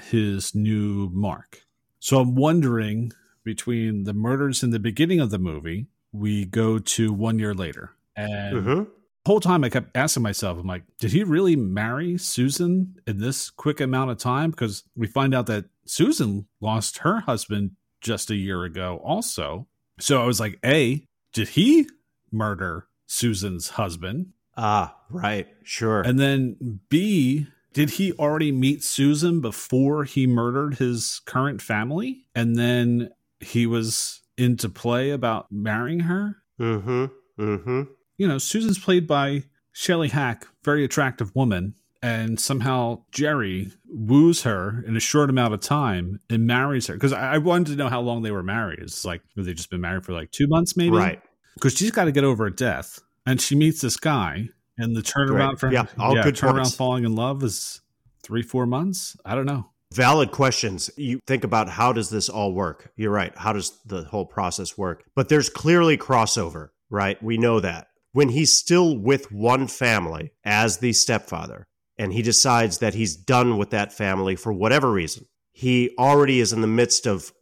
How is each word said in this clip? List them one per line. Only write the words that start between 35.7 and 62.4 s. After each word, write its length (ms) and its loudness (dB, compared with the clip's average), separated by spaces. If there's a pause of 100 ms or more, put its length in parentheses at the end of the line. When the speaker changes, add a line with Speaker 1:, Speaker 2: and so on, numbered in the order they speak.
Speaker 1:
her? 360 -2 (240)
Speaker 2:
Mm-hmm. 460 -2 (360)
Mm-hmm. 400 -2 (360)
Speaker 1:
You 100 2
know, 100 0
Susan's 400 -2
played 280 2
by 380 0 (280)
Shelley 360 0
Hack, 380 -2 (180)
very 200 2
attractive 500 -2
woman. 400 0 (300)
And 360 -2
somehow 720 -2
Jerry 580 -2 (180)
woos 540 6
her 440 -2
in 100 -2
a 40 0
short 300 2
amount 240 2
of 60 -4
time 580 -2 (100)
and 200 2
marries 400 0
her. 100 -8
'Cause 140 2
I, 220 -2
I 40 4
wanted 340 2
to 40 -4
know 120 -2
how 120 -2
long 220 -2
they 100 -4
were 100 -4
married. 380 -4
It's 240 -10
like, 180 -6 (140)
have 80 -4
they 100 -6
just 160 -12
been 100 -6
married 240 -4
for, 80 -8
like, 200 -8
two 160 0
months 280 2
maybe? 200 2
Speaker 2:
Right. 260 0 (380)
Speaker 1:
'Cause 160 2
she's 160 0
gotta 180 2
get 140 4
over 220 2
a 80 -4
death. 440 -4 (260)
And 160 2
she 140 0
meets 260 4
this 160 -2
guy 520 -2 (280)
and 200 -2
the 40 -2
turnaround 500 0
Speaker 2:
Right. 100 -8
Speaker 1:
for 120 0
Speaker 2:
Yeah, 140 2 (100)
all 200 4
Speaker 1:
yeah, 80 4
Speaker 2:
good 100 4
Speaker 1:
turnaround 280 2
Speaker 2:
points. 120 0
Speaker 1:
falling 300 0
in 100 0
love 300 -2
is 360 -6 (440)
three, 180 -4
four 240 -2
months. 580 -4
I 120 -4
don't 100 -2
know. 220 -4 (260)
Speaker 2:
Valid 380 4
questions. 640 0
You 320 -6
think 160 0
about, 240 2
how 240 2
does 180 -2
this 180 -2
all 240 -2